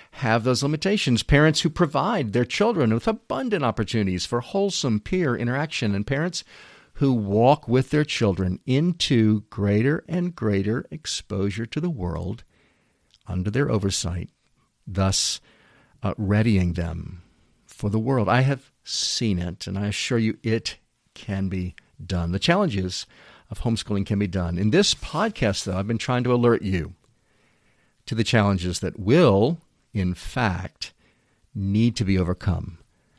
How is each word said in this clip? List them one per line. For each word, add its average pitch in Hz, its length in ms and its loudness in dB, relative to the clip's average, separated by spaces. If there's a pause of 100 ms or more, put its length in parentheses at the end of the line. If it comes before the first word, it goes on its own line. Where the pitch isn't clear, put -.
(140)
have 113 300 0
those 127 200 0
limitations. 151 580 0
Parents 151 400 4
who 160 80 2
provide 151 640 0
their 120 100 2
children 165 520 2
with 117 120 -4
abundant 220 560 -2
opportunities 104 640 -2
for 120 160 -2
wholesome 180 580 -2
peer 160 360 -2
interaction. 123 580 -2
And 98 140 -4
parents 156 360 -4 (500)
who 135 200 2
walk 113 540 2
with 127 240 2
their 151 120 2
children 92 640 0
into 127 760 2 (100)
greater 107 560 2
and 175 280 -4
greater 104 540 -2
exposure 101 800 -6
to - 120 -8
the 175 100 -2
world 90 540 -6 (840)
under 92 240 -2
their 131 180 0
oversight, 95 600 -2 (580)
thus, 95 520 0 (640)
uh, 101 160 -4
readying 101 560 2
them 82 480 -6 (460)
for - 220 -6
the 107 100 0
world. 113 280 0
I 120 140 4
have 131 300 0 (120)
seen - 560 -2
it, 87 280 -8
and 95 100 -6
I 101 100 -2
assure 117 300 -2
you 110 260 0
it 113 340 -2 (360)
can 98 360 -4
be 90 260 -4 (280)
done. 85 280 -2
The 95 80 -2
challenges 117 680 0 (440)
of - 120 -8
homeschooling 104 440 -2
can 101 140 -2
be 101 80 0
done. 87 300 -2
In 104 140 0
this 104 220 2
podcast, 151 720 -4
though, 92 120 -4
I've 98 100 -4
been 113 100 -2
trying 123 260 -2
to 123 100 2
alert 120 280 4
you 87 320 -4 (1120)
to - 100 -8
the 113 80 2
challenges 98 560 2
that - 200 -6
will, 123 600 4 (340)
in 90 200 0
fact, - 800 -4 (600)
need 107 440 2
to 104 80 -2
be 95 120 2
overcome 85 640 -2 (400)